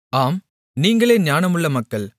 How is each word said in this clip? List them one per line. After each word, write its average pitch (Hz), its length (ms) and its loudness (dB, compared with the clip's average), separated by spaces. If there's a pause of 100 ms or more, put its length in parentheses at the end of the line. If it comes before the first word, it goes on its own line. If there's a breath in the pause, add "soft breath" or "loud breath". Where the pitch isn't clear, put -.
"ஆம், 135 320 -2 (320)
நீங்களே 226 460 2
ஞானமுள்ள 170 520 0
மக்கள் 110 480 -6